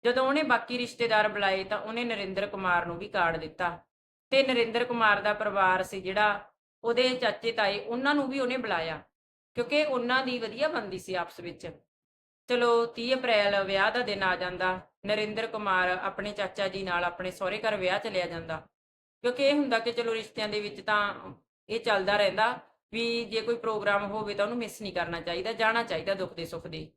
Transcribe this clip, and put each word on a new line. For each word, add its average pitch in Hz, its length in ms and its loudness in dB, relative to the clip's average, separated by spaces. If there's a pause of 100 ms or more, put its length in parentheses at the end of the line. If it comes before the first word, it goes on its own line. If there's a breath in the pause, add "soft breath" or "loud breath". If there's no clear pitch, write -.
ਜਦੋਂ 254 220 4
ਉਹਨੇ 294 160 2
ਬਾਕੀ 247 340 0
ਰਿਸ਼ਤੇਦਾਰ 226 500 2
ਬੁਲਾਏ 196 360 0
ਤਾਂ 202 160 -4
ਉਹਨੇ 226 240 -6
ਨਰਿੰਦਰ 202 440 -4
ਕੁਮਾਰ 180 380 0
ਨੂੰ 170 120 -6
ਵੀ 202 100 -10
ਕਾਰਡ 170 300 0
ਦਿੱਤਾ 165 420 -4 (500)
ਤੇ 269 180 6
ਨਰਿੰਦਰ 240 380 2
ਕੁਮਾਰ 226 360 4
ਦਾ 208 120 2
ਪਰਿਵਾਰ 196 500 2
ਸੀ 190 180 -8
ਜਿਹੜਾ, 202 500 0 (320)
ਉਹਦੇ 240 260 2
ਚਾਚੇ 226 420 0
ਤਾਏ, 202 280 2
ਉਹਨਾਂ 262 360 0
ਨੂੰ 269 140 2
ਵੀ 269 100 -2
ਉਹਨੇ 254 180 0
ਬੁਲਾਇਆ 165 460 -2 (520)
ਕਿਉਂਕਿ 285 300 2
ਉਹਨਾਂ 254 400 0
ਦੀ 247 140 -2
ਵਧੀਆ 226 280 -2
ਬਣਦੀ 214 320 -4
ਸੀ 185 140 -8
ਆਪਸ 175 260 -6
ਵਿੱਚ। 170 320 -12 (760)
ਚਲੋ, 233 380 4
ਤੀਹ 240 300 -2
ਅਪ੍ਰੈਲ 208 480 4
ਵਿਆਹ 196 280 2
ਦਾ 240 80 -2
ਦਿਨ 202 240 -2
ਆ 185 120 2
ਜਾਂਦਾ। 180 460 -2 (240)
ਨਰਿੰਦਰ 214 420 -2
ਕੁਮਾਰ 190 420 0
ਆਪਣੇ 190 420 -4
ਚਾਚਾ 196 360 -4
ਜੀ 190 160 -6
ਨਾਲ 175 200 0
ਆਪਣੇ 180 280 -4
ਸਹੁਰੇ 190 260 -4
ਘਰ 214 180 0
ਵਿਆਹ 185 240 0
ਚਲਿਆ 190 260 -2
ਜਾਂਦਾ, 165 420 -8 (540)
ਕਿਉਂਕਿ 254 220 0
ਇਹ 277 100 6
ਹੁੰਦਾ 254 260 2
ਕਿ 233 120 -2
ਚਲੋ 233 220 -2
ਰਿਸ਼ਤਿਆਂ 214 360 -4
ਦੇ 208 100 -2
ਵਿੱਚ 208 220 -8
ਤਾਂ 208 520 -2 (360)
ਇਹ 226 100 -2
ਚੱਲਦਾ 202 380 2
ਰਹਿੰਦਾ 208 420 2 (340)
ਵੀ 233 320 0
ਜੇ 214 160 -4
ਕੋਈ 233 140 0
ਪ੍ਰੋਗਰਾਮ 202 560 0
ਹੋਵੇ 208 220 -4
ਤਾਂ 202 120 0
ਉਹਨੂੰ 240 120 -4
ਮਿਸ 220 240 -6
ਨਹੀਂ 196 120 -8
ਕਰਨਾ 170 280 -2
ਚਾਹੀਦਾ, 180 320 -4
ਜਾਣਾ 226 300 2
ਚਾਹੀਦਾ 190 300 -2
ਦੁੱਖ 190 200 -4
ਦੇ 165 120 -8
ਸੁੱਖ 165 220 -10
ਦੇ। 156 300 -10